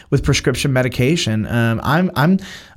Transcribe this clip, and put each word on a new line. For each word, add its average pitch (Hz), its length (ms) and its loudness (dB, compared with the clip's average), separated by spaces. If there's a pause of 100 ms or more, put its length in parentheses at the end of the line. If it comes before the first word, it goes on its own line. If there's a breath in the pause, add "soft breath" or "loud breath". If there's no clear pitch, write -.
with 139 140 2
prescription 139 500 0
medication. 127 760 0
Um, 117 340 0
I'm, 170 340 0
I'm, 180 240 2 (380 loud breath)